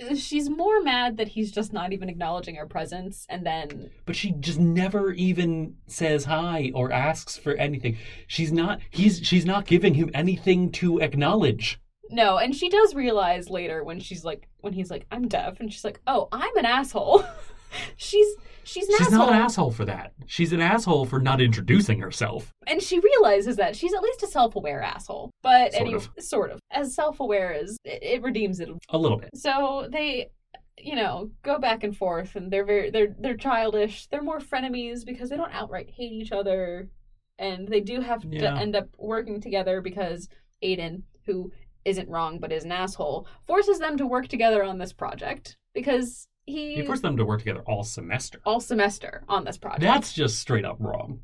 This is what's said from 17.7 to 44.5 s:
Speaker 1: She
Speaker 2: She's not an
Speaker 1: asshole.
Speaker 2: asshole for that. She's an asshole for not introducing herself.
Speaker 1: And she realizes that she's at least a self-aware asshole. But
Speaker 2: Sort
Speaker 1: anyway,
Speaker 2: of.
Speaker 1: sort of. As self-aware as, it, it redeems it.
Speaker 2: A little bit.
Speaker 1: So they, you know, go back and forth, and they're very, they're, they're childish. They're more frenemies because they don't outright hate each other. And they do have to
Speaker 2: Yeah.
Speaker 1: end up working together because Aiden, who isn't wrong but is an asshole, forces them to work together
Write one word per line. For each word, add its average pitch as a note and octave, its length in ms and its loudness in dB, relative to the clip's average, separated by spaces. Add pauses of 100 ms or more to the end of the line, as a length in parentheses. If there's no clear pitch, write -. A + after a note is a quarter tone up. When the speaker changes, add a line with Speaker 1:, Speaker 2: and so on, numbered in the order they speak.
Speaker 1:
She G#4 260 6 (760)
Speaker 2:
She's - 140 6
not A3+ 180 8
an A3 60 8
Speaker 1:
asshole. - 100 6
Speaker 2:
asshole C#3+ 260 0
for A2 140 -4
that. - 280 -8 (120)
She's E3+ 280 0
an E3 80 0
asshole F3 440 4
for C3 140 -2
not C3 220 4
introducing A#2 580 4
herself. - 520 -4 (160)
Speaker 1:
And D#4+ 140 0
she F4+ 180 2
realizes B3 580 6
that G3 180 2
she's F4+ 180 -2
at F#4+ 80 0
least A#4+ 220 -2
a G4 40 -4
self-aware F#3+ 540 0
asshole. - 500 -8 (120)
But B3+ 300 8
Speaker 2:
Sort A#3 80 2
Speaker 1:
anyway, A#3 140 -2 (220)
Speaker 2:
of. E4+ 60 -16
Speaker 1:
sort G#3+ 280 -2
of. - 80 -12 (120)
As C#4 240 -4
self-aware G#3 580 0
as, F#3+ 300 -8
it, - 200 -12
it A3 180 0
redeems G#3 380 -2
it. D#3+ 100 -8 (200)
Speaker 2:
A D#3+ 80 -2
little C3 200 2
bit. - 180 -12
Speaker 1:
So C#4 560 -2
they, D4 380 -4 (480)
you D4 180 -10
know, G3+ 360 -4 (120)
go C#4+ 160 0
back A3+ 240 0
and G#3 120 -4
forth, F3+ 400 -4
and F#3 160 -8
they're G3 140 0
very, G3+ 240 2
they're, G#3 300 2
they're B3 180 -4
childish. A3 720 0
They're C#4+ 160 -6
more D#4 160 -4
frenemies B3 640 -6
because B3 240 -10
they C#4+ 80 -6
don't E4+ 160 -6
outright - 360 -10
hate A#3+ 220 -10
each A3 200 -10
other. F#3+ 580 -2 (480)
And F#3+ 300 -8
they G#3+ 140 2
do A#3+ 200 -6
have A#3+ 200 -4
to D#3+ 80 -12
Speaker 2:
Yeah. D3+ 300 -2
Speaker 1:
end G#3 160 -2
up F#3+ 120 -2 (100)
working G#3+ 440 -6
together F#3+ 400 -2
because F3+ 480 -8 (340)
Aiden, F3+ 380 -4 (240)
who F#3 260 -4 (320)
isn't F#3 260 -2
wrong E3 300 -4
but D#3+ 120 -8
is D#3+ 140 -4
an E3+ 60 -8
asshole, F3+ 560 -4 (180)
forces G4+ 340 4
them D#4 180 -2
to C#4 100 -2
work B3+ 200 -2
together A3 360 2